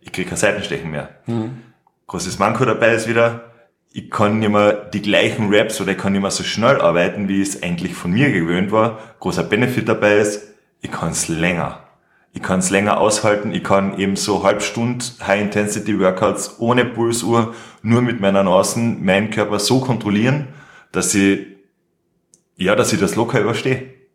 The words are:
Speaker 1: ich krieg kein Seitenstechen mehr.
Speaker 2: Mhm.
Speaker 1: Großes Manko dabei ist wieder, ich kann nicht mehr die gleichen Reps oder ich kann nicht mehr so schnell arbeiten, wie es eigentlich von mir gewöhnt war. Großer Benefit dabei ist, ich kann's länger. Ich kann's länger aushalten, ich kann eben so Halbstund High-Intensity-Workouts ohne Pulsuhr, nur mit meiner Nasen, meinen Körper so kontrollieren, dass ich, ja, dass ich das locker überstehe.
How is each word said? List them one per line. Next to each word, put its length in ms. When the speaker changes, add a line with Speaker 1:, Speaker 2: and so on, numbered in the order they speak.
Speaker 1:
ich 120
krieg 160
kein 100
Seitenstechen 520
mehr. 180
Speaker 2:
Mhm. 360
Speaker 1:
Großes 320
Manko 260
dabei 300
ist 140
wieder, 360
ich 180
kann 280
nicht 120
mehr 220
die 300
gleichen 460
Reps 320
oder 120
ich 60
kann 140
nicht 100
mehr 80
so 140
schnell 360
arbeiten, 480
wie 140
es 200
eigentlich 320
von 180
mir 180
gewöhnt 400
war. 280
Großer 240
Benefit 460
dabei 300
ist, 360
ich 120
kann's 340
länger. 540
Ich 100
kann's 280
länger 300
aushalten, 520
ich 120
kann 340
eben 160
so 300
Halbstund 680
High-Intensity-Workouts 1300
ohne 240
Pulsuhr, 680
nur 200
mit 180
meiner 240
Nasen, 600
meinen 260
Körper 280
so 220
kontrollieren, 680
dass 240
ich, 240
ja, 200
dass 160
ich 80
das 160
locker 240
überstehe. 540